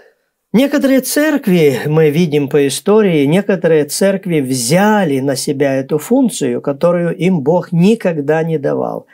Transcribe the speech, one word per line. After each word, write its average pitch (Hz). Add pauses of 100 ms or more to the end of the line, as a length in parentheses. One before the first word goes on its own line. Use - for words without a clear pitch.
(520)
Некоторые 277
церкви, 202
мы 156
видим 147
по 143
истории, 170
некоторые 165
церкви 190
взяли 139
на 135
себя 139
эту 135
функцию, 190
которую 170
им 180
Бог 160
никогда 165
не 160
давал. 135